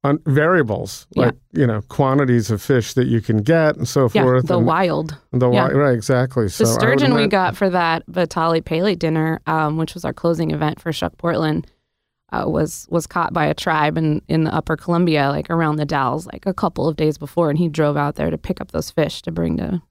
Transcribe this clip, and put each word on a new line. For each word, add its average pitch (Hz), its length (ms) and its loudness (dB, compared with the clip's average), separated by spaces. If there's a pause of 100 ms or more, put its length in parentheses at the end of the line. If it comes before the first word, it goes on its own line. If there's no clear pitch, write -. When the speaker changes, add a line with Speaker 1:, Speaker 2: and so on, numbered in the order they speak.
Speaker 1:
on 143 220 2
variables, 139 840 0
Speaker 2:
Yeah. - 160 2
Speaker 1:
like, - 80 -2 (180)
you 143 140 2
know, 107 160 0
quantities 131 640 2
of 104 120 -2
fish 127 340 0
that 127 120 2
you 117 140 2
can 110 220 0
get 156 340 2
and 151 100 -4
so 131 260 2
Speaker 2:
Yeah, 113 100 2
Speaker 1:
forth, 127 240 2
Speaker 2:
the 180 100 2
Speaker 1:
and 170 80 4
Speaker 2:
wild. 160 500 0 (160)
Speaker 1:
the 123 180 2
Speaker 2:
Yeah. 123 180 4
Speaker 1:
wi-, 139 60 0 (120)
right, 131 80 4
exactly. 123 560 0
So - 140 -2
Speaker 2:
The 117 60 2
Speaker 1:
I 113 40 0
would 117 80 0
Speaker 2:
sturgeon - 320 4
we 226 80 2
Speaker 1:
imagine 214 80 0
Speaker 2:
got 190 260 0
for 196 140 0
that 170 380 0
Vitaly 165 580 0
Paley 180 300 0
dinner, 160 500 -2
um, 160 320 0
which 160 160 -4
was 175 100 -12
our - 100 -4
closing 165 380 -2
event 151 300 -4
for 165 100 -6
Shuck - 280 -6
Portland, 160 480 -2 (680)
uh, - 140 -2
was, 156 420 -4
was 165 160 -2
caught - 260 -4
by 160 140 0
a 151 80 0
tribe 156 440 0
in, 156 300 0
in 160 180 2
the - 100 -2
Upper 160 200 -2
Columbia, 165 540 0
like, 147 220 -4
around 160 240 0
the 151 100 -2
Dalles, 143 400 -2
like, - 220 -14
a 185 60 -2
couple - 340 -2
of 156 80 -2
days 156 240 0
before, 156 300 -2
and 151 100 0
he 175 100 2
drove 147 260 0
out 147 200 -2
there 160 160 -2
to 156 80 -4
pick - 200 -8
up - 120 -12
those 156 180 -6
fish - 320 -4
to 165 100 -10
bring 165 260 -2
to 175 320 -4